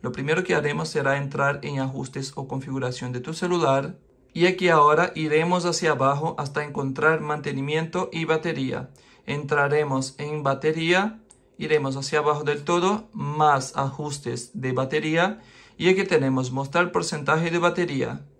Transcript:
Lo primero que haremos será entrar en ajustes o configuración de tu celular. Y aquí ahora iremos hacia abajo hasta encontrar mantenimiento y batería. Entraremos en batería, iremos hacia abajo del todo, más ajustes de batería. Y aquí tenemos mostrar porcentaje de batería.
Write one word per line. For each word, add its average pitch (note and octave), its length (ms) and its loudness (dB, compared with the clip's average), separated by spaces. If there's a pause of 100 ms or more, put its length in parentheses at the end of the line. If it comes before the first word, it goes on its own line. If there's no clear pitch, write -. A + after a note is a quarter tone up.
Lo B2+ 100 -6
primero D3+ 320 0
que F3+ 120 0
haremos D3+ 340 -2
será C#3 260 0
entrar C#3 480 -2
en C#3+ 160 -4
ajustes C3+ 560 -6
o C3+ 140 -8
configuración C3 640 -6
de B2 80 -6
tu D#3+ 120 -8
celular. E3 640 0 (360)
Y E3+ 120 4
aquí F#3 240 4
ahora D#3 460 6
iremos D#3+ 500 2
hacia E3+ 260 0
abajo C#3+ 460 0
hasta D3 260 -6
encontrar D3 580 0
mantenimiento D3+ 920 -4
y E3 120 -4
batería. D#3 680 -2 (340)
Entraremos C#3+ 920 0
en D3 240 -6
batería, D#3+ 800 0 (360)
iremos C#3+ 380 0
hacia C#3 240 -2
abajo D3+ 240 0
del D3 200 -2
todo, F3+ 500 0
más C#3+ 600 0
ajustes C#3 800 -6
de B2+ 200 -4
batería. D#3 680 0 (340)
Y E3 140 2
aquí F#3+ 140 4
tenemos C3 480 2
mostrar C#3+ 400 0
porcentaje D#3+ 580 0
de E3+ 80 0
batería. D3 680 0 (120)